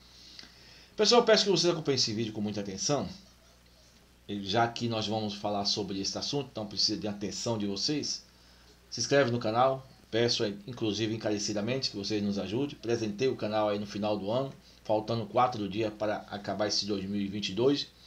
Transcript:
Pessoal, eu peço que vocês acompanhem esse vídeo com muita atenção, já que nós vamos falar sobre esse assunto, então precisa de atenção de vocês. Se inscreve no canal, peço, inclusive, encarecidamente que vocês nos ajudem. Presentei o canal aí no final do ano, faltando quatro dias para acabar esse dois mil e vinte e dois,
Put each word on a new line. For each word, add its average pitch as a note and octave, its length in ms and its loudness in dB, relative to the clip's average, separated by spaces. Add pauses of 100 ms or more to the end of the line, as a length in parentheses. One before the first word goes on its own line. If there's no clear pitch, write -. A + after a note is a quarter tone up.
(960)
Pessoal, A3+ 220 8
eu A#3+ 60 6
peço G#3+ 180 8
que G3+ 60 2
vocês F3 240 4
acompanhem D3 240 0
esse A#2 160 0
vídeo G#2+ 180 -2
com A2 80 -8
muita G#2 220 -4
atenção, G2 440 -2 (1200)
já G#2 360 2
que A#2 220 -4
nós A2 180 -2
vamos G#2+ 280 -2
falar G#2 320 -2
sobre G2 340 -2
esse G2 180 -4
assunto, C#3 320 -4
então G#2+ 160 -8
precisa G2+ 320 0
de F#2+ 80 -6
atenção G#2 520 -4
de G2+ 100 -2
vocês. A#2 560 -2 (680)
Se - 120 -8
inscreve C#3 280 4
no A#2+ 80 0
canal, B2 480 2 (240)
peço, A#2 360 2 (200)
inclusive, A2 480 -2
encarecidamente G#2+ 800 -2
que G#2 60 -10
vocês G2+ 260 -2
nos G2+ 160 0
ajudem. B2 420 -2
Presentei A2 460 0
o A#2+ 80 0
canal G#2+ 320 0
aí G#2 100 2
no G#2 80 -4
final G#2 320 -2
do G2 140 -4
ano, C3+ 220 -2 (320)
faltando A2 400 0
quatro A2 420 0
dias G#2 260 -2
para G#2 380 -2
acabar G#2 360 -4
esse G2+ 180 -2
dois G2+ 180 -2
mil G2+ 160 -4
e G2 80 -2
vinte G2+ 220 -6
e F#2+ 40 -6
dois, C3+ 340 2 (200)